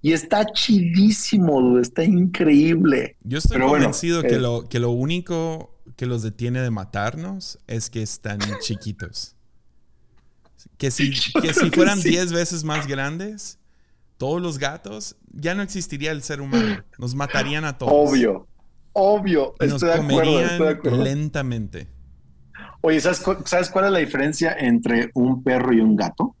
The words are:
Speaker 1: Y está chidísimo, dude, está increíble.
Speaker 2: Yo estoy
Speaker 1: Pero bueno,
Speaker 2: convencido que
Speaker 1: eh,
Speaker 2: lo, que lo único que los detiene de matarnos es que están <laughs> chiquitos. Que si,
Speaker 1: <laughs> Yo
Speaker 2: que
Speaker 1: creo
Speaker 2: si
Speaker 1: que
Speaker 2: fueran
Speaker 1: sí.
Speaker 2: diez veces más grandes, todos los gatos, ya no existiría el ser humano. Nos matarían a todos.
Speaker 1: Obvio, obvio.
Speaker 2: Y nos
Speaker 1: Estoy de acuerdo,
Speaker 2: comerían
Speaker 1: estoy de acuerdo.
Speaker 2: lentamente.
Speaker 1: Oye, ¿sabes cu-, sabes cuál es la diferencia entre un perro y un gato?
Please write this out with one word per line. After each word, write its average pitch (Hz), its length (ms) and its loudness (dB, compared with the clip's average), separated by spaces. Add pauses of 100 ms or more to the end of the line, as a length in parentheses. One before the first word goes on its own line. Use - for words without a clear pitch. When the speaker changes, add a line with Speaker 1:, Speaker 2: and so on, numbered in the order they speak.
Speaker 1:
Y 156 100 4
está 208 320 0
chidísimo, 185 1120 4
dude, 123 220 4
está 120 200 -2
increíble. 165 1200 4
Speaker 2:
Yo 127 160 -6
estoy - 180 2
Speaker 1:
Pero 131 120 2
bueno, 147 160 4
Speaker 2:
convencido 170 380 0
que 123 140 2
Speaker 1:
eh, 127 40 0
Speaker 2:
lo, 120 280 -2
que 123 120 -2
lo 120 100 0
único 160 880 -4 (180)
que 127 100 -6
los 120 160 -4
detiene 120 400 -4
de 123 80 -2
matarnos 123 960 -8
es 117 240 -6
que 113 120 -8
están 104 380 -8
<laughs> 104 220 -6
chiquitos. - 760 -10 (1400)
Que 135 140 -4
si, 139 220 -2
Speaker 1:
<laughs> - 0 -
Yo - 280 -2
Speaker 2:
que 165 100 -2
Speaker 1:
creo 151 40 -4
Speaker 2:
si - 160 2
Speaker 1:
que - 60 0
Speaker 2:
fueran 202 240 4
Speaker 1:
sí. 170 100 0
Speaker 2:
diez 175 220 0
veces 170 320 -2
más 151 240 -4
grandes, 160 720 -8 (560)
todos 151 260 -4
los 160 160 -6
gatos, 131 580 -10 (160)
ya 165 220 -6
no 202 80 -4
existiría 160 480 -6
el 151 120 -8
ser 139 180 -8
humano. 208 420 0 (160)
Nos 123 160 -6
matarían 143 500 -2
a 143 140 -6
todos. 131 160 0
Speaker 1:
Obvio, 135 540 2 (460)
obvio. 190 680 2
Speaker 2:
Y 160 60 2
nos 139 160 0
Speaker 1:
Estoy 170 80 2
de 165 40 4
acuerdo, 147 220 2 (160)
Speaker 2:
comerían 131 180 2
Speaker 1:
estoy 170 160 0
de 156 60 2
acuerdo. 135 320 0
Speaker 2:
lentamente. 131 800 -4 (960)
Speaker 1:
Oye, 160 200 2
¿sabes 180 200 0
cu-, 190 240 -2
sabes 180 260 0
cuál 196 160 0
es 202 60 2
la 185 80 2
diferencia 151 580 -2
entre 117 560 0
un 127 300 0
perro 127 280 2
y 113 80 6
un 110 140 6
gato? - 460 -2